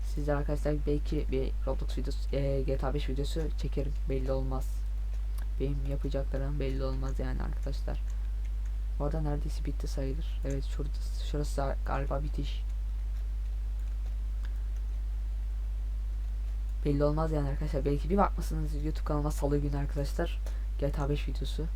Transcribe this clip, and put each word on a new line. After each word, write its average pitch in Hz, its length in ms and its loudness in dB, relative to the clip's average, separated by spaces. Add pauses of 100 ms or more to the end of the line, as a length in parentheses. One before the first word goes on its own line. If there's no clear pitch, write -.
(140)
Siz 147 120 2
de 147 80 4
arkadaşlar 147 400 2 (120)
belki 147 440 2
bir 131 220 2 (140)
Roblox - 320 0
videosu, 135 380 0
e, 139 260 2
G 135 160 2
T 143 80 0
A 135 80 2
beş 147 140 2
videosu 143 320 0 (180)
çekerim. 143 340 0 (160)
Belli 135 240 2
olmaz. 135 340 0 (960)
Benim 139 300 2
yapacaklarım 139 720 0
belli 135 240 0
olmaz 131 340 0
yani 131 240 0
arkadaşlar. 147 580 0 (960)
Bu 143 60 0
arada 156 160 0
neredeyse 147 440 0
bitti - 240 -2
sayılır. 143 560 -2
Evet 139 200 0
şurada, - 280 -2 (380)
şurası 147 260 0
da 143 200 0 (100)
galiba 139 360 0
bitiş. - 400 0 (4000)
Belli 147 200 4
olmaz 151 280 2
yani 143 160 2
arkadaşlar. 147 360 0
Belki 147 260 2
bir 196 60 4
bakmışsınız 156 580 2
YouTube 151 300 0
kanalıma 147 260 2
salı 147 280 2
günü 143 180 2
arkadaşlar. 147 640 0 (380)
G 143 140 2
T 151 100 0
A 139 60 2
beş 147 200 2
videosu. 139 480 -2